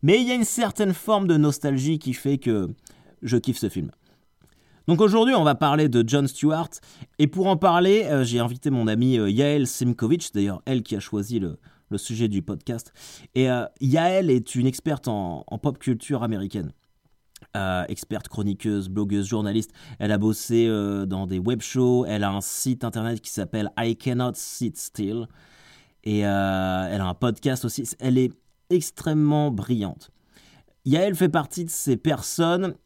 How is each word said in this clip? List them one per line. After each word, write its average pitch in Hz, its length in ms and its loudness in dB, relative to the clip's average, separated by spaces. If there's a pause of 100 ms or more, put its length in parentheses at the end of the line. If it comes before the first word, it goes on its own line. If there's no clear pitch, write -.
Mais 190 180 6
il 240 60 0
y 247 40 0
a 247 40 0
une 240 80 2
certaine 208 500 0
forme 202 340 0
de 170 100 6
nostalgie 147 600 2
qui 135 160 -4
fait 139 240 -2
que 107 320 0 (540)
je 123 140 2
kiffe 120 200 0
ce 107 100 -4
film. 87 220 -6 (960)
Donc 165 140 4
aujourd'hui, 220 320 6
on 240 100 4
va 147 120 4
parler 151 340 2
de 117 180 2
Jon 139 200 2
Stewart. 156 420 0 (480)
Et 151 80 4
pour 185 220 0
en 185 100 2
parler, 185 460 4
euh, 143 200 2
j'ai 120 140 0
invité 120 320 -2
mon 123 160 2
amie, 120 320 2
euh, 107 100 2
Yael 139 380 2
Simkovitch, 123 680 -2
d'ailleurs 101 320 -2
elle 131 180 -2
qui 110 120 -8
a 98 40 -4
choisi 107 400 -4
le, 85 180 -6 (320)
le 104 80 -4
sujet 113 320 -2
du 98 120 -2
podcast. 107 520 -8 (420)
Et, 131 140 4
euh, 151 160 0 (160)
Yael 170 480 2
est 123 260 2
une 123 100 2
experte 135 440 -2
en, 92 360 -4
en - 120 -8
pop 135 200 -2
culture 123 460 -4
américaine. 98 480 -4 (840)
Euh, 92 320 -2
experte, - 400 -8
chroniqueuse, 101 580 -2
blogueuse, 101 400 -2
journaliste. 107 440 -2 (280)
Elle 104 140 0
a 101 40 2
bossé, 110 500 2
euh, 101 380 -2
dans 95 220 -4
des 92 120 -4
web 110 220 -2
shows. 123 440 2
Elle 104 180 -2
a 98 80 0
un 98 100 -4
site - 440 -4
internet 113 340 -4
qui - 100 -18
s'appelle 104 480 -4
I 117 200 0
Cannot 123 380 -2
Sit - 420 -6
Still. 110 500 -6 (800)
Et, 104 200 0
euh, 95 640 0
elle 98 120 -4
a 95 60 -2
un 90 60 -4
podcast 127 520 -2
aussi. 120 180 -6 (160)
Elle 127 180 2
est 127 140 2 (380)
extrêmement 151 800 2
brillante. 104 600 -4 (760)
Yael 180 300 2
fait 180 140 4
partie 165 360 -2
de 165 40 -10
ces - 280 -2
personnes 170 800 0 (100)